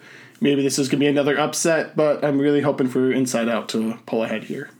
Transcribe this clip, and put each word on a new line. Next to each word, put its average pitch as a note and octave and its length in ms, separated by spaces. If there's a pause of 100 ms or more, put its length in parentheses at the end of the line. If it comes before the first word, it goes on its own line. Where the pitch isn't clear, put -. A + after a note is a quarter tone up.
(400)
Maybe C#3 220
this C#3 160
is C3+ 100
gonna C#3 120
be C#3+ 60
another C#3+ 320
upset, D#3 580
but D3+ 280
I'm C#3+ 160
really C#3+ 220
hoping C#3 260
for B2+ 240
Inside B2 360
Out A2 220
to A2 360
pull A2+ 180
ahead A2 200
here. - 360